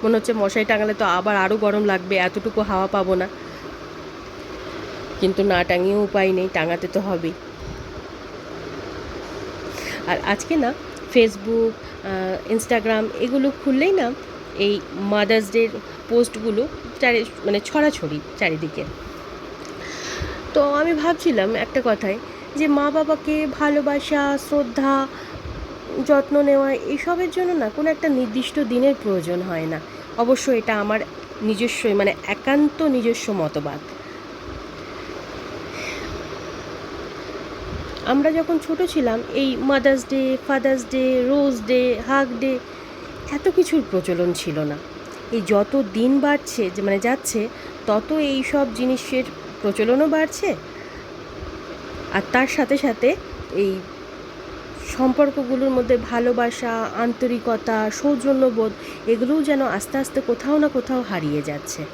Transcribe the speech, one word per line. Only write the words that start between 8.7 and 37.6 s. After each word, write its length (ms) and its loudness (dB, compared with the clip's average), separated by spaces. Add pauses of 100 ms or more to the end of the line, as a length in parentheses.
আর 180 0
আজকে 320 0
না 180 2 (400)
Facebook, 560 4
আহ, 840 -4
Instagram 520 2 (160)
এগুলো 300 2 (140)
খুললেই 280 4
না 200 2 (460)
এই 220 2 (140)
মাদার্স 580 2
ডের 160 6 (400)
পোস্টগুলো 600 2 (320)
চারি-, 240 4 (200)
মানে, 160 2
ছড়াছড়ি 600 0 (180)
চারিদিকে। 460 0 (1700)
তো 200 4
আমি 200 4
ভাবছিলাম 600 2
একটা 280 0
কথাই, 340 2 (380)
যে 120 2
মা 220 4
বাবাকে 560 2
ভালোবাসা, 920 2 (100)
শ্রদ্ধা, 580 2 (1000)
যত্ন 360 4
নেওয়া, 300 6
এইসবের 580 0
জন্য 220 0
না 240 0
কোনো 140 2
একটা 180 0
নির্দিষ্ট 520 0
দিনের 420 4
প্রয়োজন 400 0
হয় 240 -2
না। 140 -2 (380)
অবশ্য 320 4
এটা 300 2
আমার 200 2 (420)
নিজস্ব, 520 2
মানে, 200 4 (120)
একান্ত 560 2
নিজস্ব 500 2
মতবাদ। 460 -2 (4000)